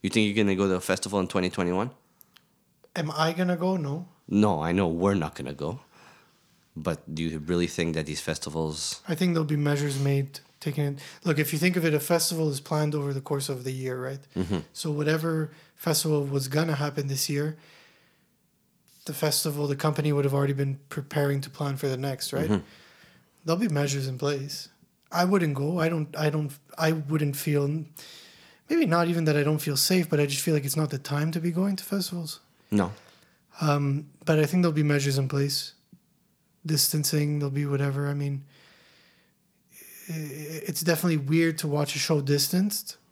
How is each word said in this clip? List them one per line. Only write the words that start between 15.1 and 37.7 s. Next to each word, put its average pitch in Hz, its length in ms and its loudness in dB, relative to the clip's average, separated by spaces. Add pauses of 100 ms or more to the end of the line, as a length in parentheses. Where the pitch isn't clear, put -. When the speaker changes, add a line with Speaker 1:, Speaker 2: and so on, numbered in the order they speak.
Speaker 2:
festival 156 480 2
was 139 240 -2
gonna 151 280 2
happen 143 320 -2
this 135 220 -2
year, 151 280 -2 (1500)
the 160 80 -6
festival, 147 540 0
the 143 80 0
company 151 380 0
would 143 120 2
have 139 80 0
already 139 200 2
been 139 260 -2 (100)
preparing 143 520 -2
to - 80 -10
plan 139 280 -4
for 139 100 -4
the 131 100 -2
next, 135 360 -6
right? - 160 0
Speaker 1:
Mm-hmm. 101 140 2 (800)
Speaker 2:
There'll 165 160 0
be 220 100 2
measures 139 380 0
in 131 100 -6
place. 143 520 -4 (420)
I 175 140 2
wouldn't 175 300 4
go. 151 240 0
I 165 100 4
don't, 156 280 -2
I 151 120 2
don't, 147 220 -2 (260)
I 160 140 2
wouldn't 151 440 0
feel, 143 280 0 (1080)
maybe 330 160 4
not 170 220 4
even 170 180 0
that 151 100 4
I 147 80 4
don't 151 160 2
feel 143 180 -2
safe, 180 320 2
but 147 100 2
I 147 80 4
just 139 140 -2
feel 170 120 2
like 143 120 2
it's 135 120 -2
not 156 140 0
the 135 80 -4
time 147 320 -2
to 165 80 -4
be 170 120 -2
going 190 260 0
to - 60 -10
festivals. 175 560 -6 (300)
Speaker 1:
No. 101 220 2 (720)
Speaker 2:
Um, 143 440 2 (200)
but 156 140 4
I 151 60 6
think 180 160 2
there'll 156 220 2
be - 0 - (120)
measures 139 220 2
in 135 100 0
place. 139 460 -2 (920)
Distancing, 147 760 2
there'll 143 100 -2 (140)
be - 20 0
whatever. 139 440 0